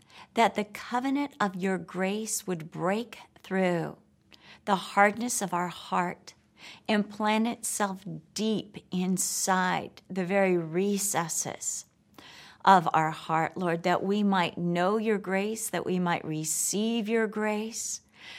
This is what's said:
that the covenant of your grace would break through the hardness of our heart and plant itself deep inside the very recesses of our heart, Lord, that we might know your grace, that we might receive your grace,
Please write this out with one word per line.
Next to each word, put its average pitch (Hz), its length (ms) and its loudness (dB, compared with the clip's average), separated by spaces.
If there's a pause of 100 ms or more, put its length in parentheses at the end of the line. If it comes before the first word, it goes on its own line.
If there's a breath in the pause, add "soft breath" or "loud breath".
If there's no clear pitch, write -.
(320 loud breath)
that 226 220 4
the 208 100 -2
covenant 269 720 -2
of 196 160 0
your 190 220 0
grace 190 720 -4
would 165 240 -6
break 196 480 -2 (240)
through 180 560 0 (640 loud breath)
the 202 100 2
hardness 208 680 2
of 180 100 -2
our 175 160 -2
heart 180 640 -4 (560 loud breath)
and 208 220 2
plant 214 360 2
itself 196 520 -4 (340)
deep 214 460 -2 (120)
inside 185 1160 0
the 185 160 -4
very 185 320 4
recesses 170 1300 -2 (800 loud breath)
of 185 300 8
our 160 160 4
heart, 160 440 -2
Lord, 170 280 -2
that 180 200 2
we 202 200 0
might 190 340 2
know 175 400 2
your 214 220 0
grace, 196 500 -2
that - 160 -4
we 185 140 0
might 175 260 0
receive 202 840 -2
your 226 200 2
grace, 214 720 -6 (380 loud breath)